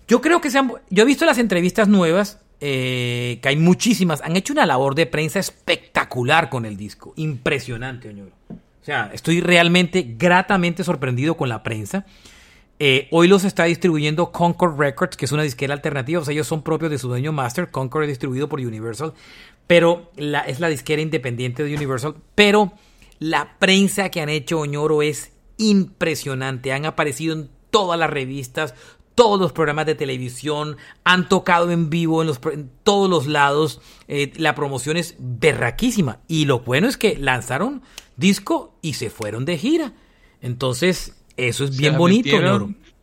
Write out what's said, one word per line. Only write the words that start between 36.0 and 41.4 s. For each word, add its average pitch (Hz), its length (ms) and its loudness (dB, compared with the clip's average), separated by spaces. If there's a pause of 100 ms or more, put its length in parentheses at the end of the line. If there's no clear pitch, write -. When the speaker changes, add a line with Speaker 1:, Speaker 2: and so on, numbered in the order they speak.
Speaker 1:
Y 156 160 2
lo 131 160 2
bueno 135 260 0
es 277 80 0
que 190 220 0
lanzaron 139 640 -2 (340)
disco 196 680 0
y 156 120 -6
se 117 160 -8
fueron 107 340 -8
de 165 140 -4
gira. 277 360 -2 (480)
Entonces, 127 720 -2 (240)
eso 127 280 -2